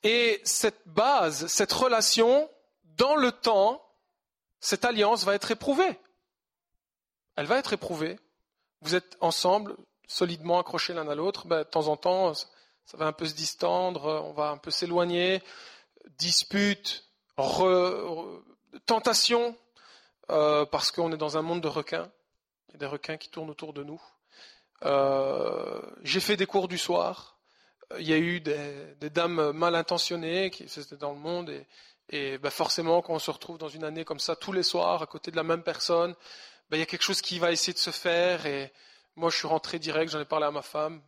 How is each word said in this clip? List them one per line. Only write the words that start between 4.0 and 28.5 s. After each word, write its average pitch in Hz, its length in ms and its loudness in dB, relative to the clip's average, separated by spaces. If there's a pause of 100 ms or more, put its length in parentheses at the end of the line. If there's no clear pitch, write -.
cette - 260 -2
alliance 220 380 4
va 202 140 2
être 202 160 -2
éprouvée. 285 440 2 (1400)
Elle 147 100 -4
va 202 120 2
être 269 140 -2
éprouvée. 170 460 -6 (600)
Vous 160 160 -2
êtes - 240 -4
ensemble, 185 560 2 (320)
solidement 170 500 0
accrochés 175 340 -4
l'un 160 160 -6
à 147 60 -2
l'autre, 170 320 -4
ben, 165 120 0
de 156 40 0
temps 156 240 0
en 151 100 2
temps, 180 380 2
ça, - 140 -10 (360)
ça - 120 -20
va 156 100 -2
un 156 60 0
peu 160 140 -6
se 151 80 -6
distendre, 175 720 -2 (180)
on 156 80 -10
va 147 180 -2
un 147 60 -6
peu 156 160 -10
s'éloigner, 175 680 0 (760)
dispute, - 920 0 (300)
re-, 135 240 2
re-, 180 800 2 (440)
tentation, 233 720 2 (720)
euh, 151 360 4
parce - 240 -2
qu'on 165 220 -2
est 156 40 -6
dans 156 220 -4
un 156 40 -2
monde 170 180 -2
de 160 80 -2
requins. 165 420 -6 (580)
Il - 40 -20
y - 20 -20
a 151 40 -20
des 147 80 -8
requins 147 320 -8
qui - 100 -16
tournent 156 220 -12
autour 151 220 -14
de 143 120 -12
nous. 151 180 -14 (800)
Euh, 135 1000 0 (220)
j'ai 147 160 0
fait 208 180 0
des 185 100 0
cours 190 200 0
du 180 100 -6
soir. 175 520 -2 (680)
Il 160 100 -6
y 160 60 4
a - 20 6
eu 170 240 0
des, 147 600 -8